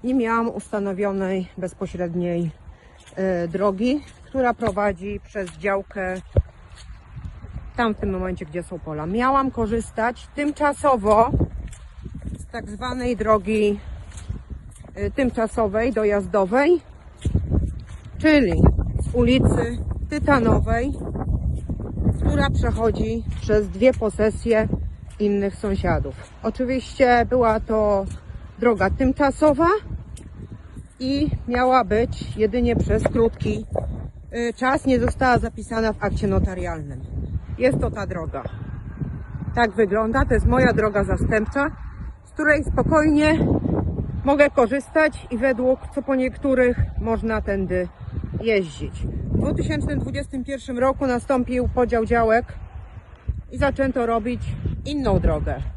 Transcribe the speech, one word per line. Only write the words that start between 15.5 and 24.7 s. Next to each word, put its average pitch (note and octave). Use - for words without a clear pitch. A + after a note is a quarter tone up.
dojazdowej, G#3
czyli C#4
z -
ulicy A#3+
Tytanowej, A#3+
która C#4
przechodzi A3+
przez G#3
dwie A3
posesje G#3+